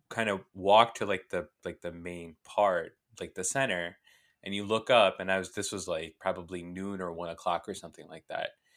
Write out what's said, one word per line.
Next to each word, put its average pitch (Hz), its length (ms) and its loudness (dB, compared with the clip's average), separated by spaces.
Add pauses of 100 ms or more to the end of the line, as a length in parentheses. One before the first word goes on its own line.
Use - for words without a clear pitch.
kind 110 200 -2
of 95 120 0 (120)
walk 101 420 6
to, 110 100 -4
like, 98 240 -4
the, 87 180 -4 (160)
like, 87 160 -8
the 87 140 -8
main 85 500 -12
part, 92 540 2 (240)
like, 87 140 -10
the 92 100 -6
center, 92 520 -2 (460)
and 98 100 -8
you 101 120 -4
look 110 240 0
up, 104 320 6
and 92 100 -2
I 95 80 4
was, 87 140 -6
this - 180 -6
was, 95 160 -6
like, 82 320 -6
probably 90 440 -6
noon 95 360 -8
or 87 140 -6
one 85 160 -8
o'clock 87 400 -4
or 98 40 -6
something 82 360 -16
like 82 180 -18
that. - 240 -6 (260)